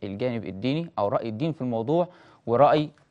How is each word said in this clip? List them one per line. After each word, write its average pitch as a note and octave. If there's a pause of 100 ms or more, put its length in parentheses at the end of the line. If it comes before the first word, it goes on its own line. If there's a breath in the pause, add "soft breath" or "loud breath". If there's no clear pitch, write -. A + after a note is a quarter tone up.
الجانب A2
الديني C3 (100)
أو G2+
رأي A#2
الدين A#2
في -
الموضوع، B2+ (380 loud breath)
ورأي، C#3 (220)